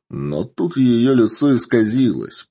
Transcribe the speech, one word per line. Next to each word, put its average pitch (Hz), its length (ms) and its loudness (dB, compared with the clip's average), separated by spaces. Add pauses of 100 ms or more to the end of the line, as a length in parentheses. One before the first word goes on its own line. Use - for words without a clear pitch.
(100)
Но 73 340 -6
тут - 320 -6
ее 127 380 2
лицо 123 400 2
исказилось. 113 960 -2